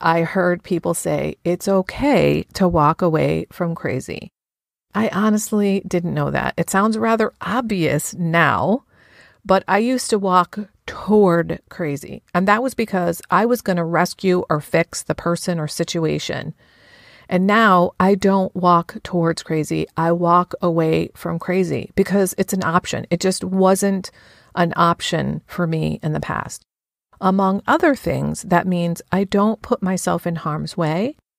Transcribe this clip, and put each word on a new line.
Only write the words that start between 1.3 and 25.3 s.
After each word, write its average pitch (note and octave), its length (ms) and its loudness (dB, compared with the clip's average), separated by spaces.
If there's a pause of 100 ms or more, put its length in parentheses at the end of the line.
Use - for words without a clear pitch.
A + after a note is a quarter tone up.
"It's F3 240 -2
okay F#3 760 2 (120)
to F#3 120 4
walk D#3+ 360 2
away D#3+ 480 0
from E3+ 240 -4
crazy." - 560 -8 (640)
I A3 140 0
honestly G#3 760 0
didn't E3+ 300 -2
know C#3+ 160 -2
that. C3 260 -2
It E3 140 -2
sounds A3 260 2
rather A3+ 340 0 (100)
obvious F#3 760 -2
now, E3 720 2 (600)
but F#3+ 220 2
I F#3+ 100 2
used B3 320 0
to G#3+ 100 2
walk F#3 400 2 (260)
toward E3+ 840 2
crazy. - 540 -8 (100)
And F#3 140 2
that G#3+ 160 2
was C4 100 -4
because F3 560 -2
I G3+ 160 2
was A#3+ 160 0
gonna F3 240 0
rescue F3+ 640 0
or D3+ 100 0
fix - 440 -2
the - 120 -4
person E3+ 440 -2
or D#3 80 -4
situation. D#3 840 -4 (760)
And F3+ 160 2
now G3 540 4
I G3 160 4
don't G3 400 0
walk F3 480 2
towards E3 400 0
crazy. D#3 420 -2 (120)
I E3 160 2
walk F3 480 2
away E3 520 0
from E3+ 260 -6
crazy F3 560 -2
because F#3+ 420 2
it's G3 160 -2
an F#3+ 100 -2
option. - 460 -2
It E3+ 100 0
just F#3 240 -2
wasn't F#3+ 680 2 (440)
an E3+ 220 0
option D#3+ 680 0